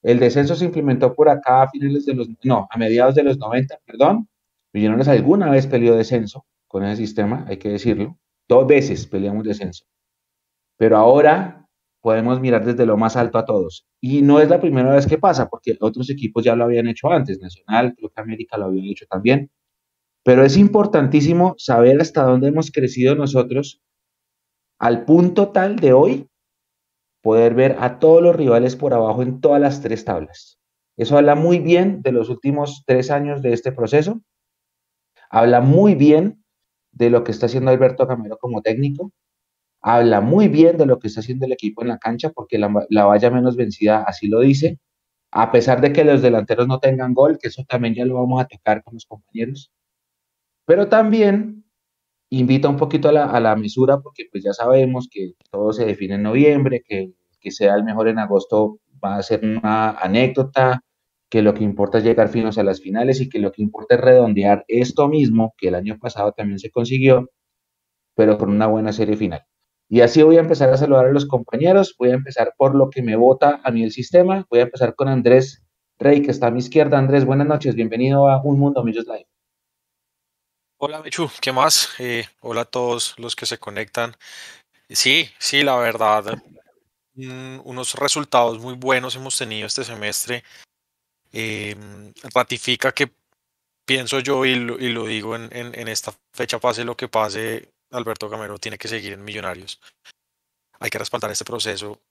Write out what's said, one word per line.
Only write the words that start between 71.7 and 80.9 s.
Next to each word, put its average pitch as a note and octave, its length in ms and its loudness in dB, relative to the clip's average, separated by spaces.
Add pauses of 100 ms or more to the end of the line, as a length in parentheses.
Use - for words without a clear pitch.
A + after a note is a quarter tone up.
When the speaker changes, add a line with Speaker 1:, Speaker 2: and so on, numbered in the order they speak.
Speaker 1:
Voy B2 120 0
a B2+ 60 0
empezar C3 420 -4
por C3+ 180 2
lo C3+ 140 4
que C3+ 120 -8
me A2 140 -2
bota C3 480 2
a C3 80 -2
mí A2+ 120 -2
el A2 100 -4
sistema. F3+ 560 0
Voy A#2+ 100 2
a B2 40 4
empezar B2 320 -4
con C3+ 120 -2
Andrés C3 560 2 (340)
Rey, C#3+ 240 2
que C#3+ 100 -2
está - 160 -2
a A#2 40 0
mi B2 80 -6
izquierda. C#3+ 380 0
Andrés, C3+ 260 2
buenas C#3 240 0
noches. C#3+ 260 -2
Bienvenido B2 540 0
a C#3 140 2
Un C#3 180 -2
Mundo C#3 240 0
Millos A2+ 220 -6
Live. A2 220 -14 (1500)
Speaker 2:
Hola, D3+ 240 -10